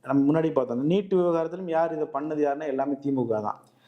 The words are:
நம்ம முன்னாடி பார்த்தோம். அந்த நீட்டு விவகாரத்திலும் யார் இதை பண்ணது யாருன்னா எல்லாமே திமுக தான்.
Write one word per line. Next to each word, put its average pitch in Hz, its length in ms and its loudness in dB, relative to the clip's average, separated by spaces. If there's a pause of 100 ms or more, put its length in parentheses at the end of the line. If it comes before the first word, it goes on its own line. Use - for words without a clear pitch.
நம்ம 139 200 2
முன்னாடி 156 300 2
பார்த்தோம். 123 260 0
அந்த 151 160 0
நீட்டு 190 220 0
விவகாரத்திலும் 175 520 0
யார் 160 260 0
இதை 151 180 -2
பண்ணது 151 280 -4
யாருன்னா 147 260 0
எல்லாமே 135 280 -2
திமுக 123 480 -2
தான். 104 160 -6 (300)